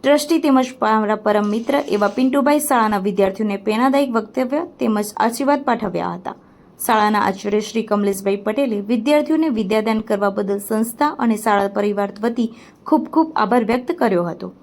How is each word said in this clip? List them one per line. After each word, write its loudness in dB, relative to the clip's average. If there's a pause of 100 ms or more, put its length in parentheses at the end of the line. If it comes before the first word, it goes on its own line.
ટ્રસ્ટી 4
તેમજ 2 (120)
મારા 2
પરમ 0
મિત્ર 0 (160)
એવા 2
પિન્ટુભાઈ 2
શાળાના 2
વિદ્યાર્થીઓને 0
પ્રેરણાદાયક 0
વક્તવ્ય -2 (180)
તેમજ -2
આશીર્વાદ 0
પાઠવ્યા -2
હતા. -10 (500)
શાળાના 2
આચાર્ય -2
શ્રી -4
કમલેશભાઈ -2
પટેલે -2
વિદ્યાર્થીઓને 2
વિદ્યાદાન 0
કરવા 0
બદલ -2
સંસ્થા -2 (100)
અને 2
શાળા 0
પરિવાર -2 (100)
વતી 0 (400)
ખૂબ 2
ખૂબ 0
આભાર 2
વ્યક્ત -2
કર્યો 0
હતો. -10 (160)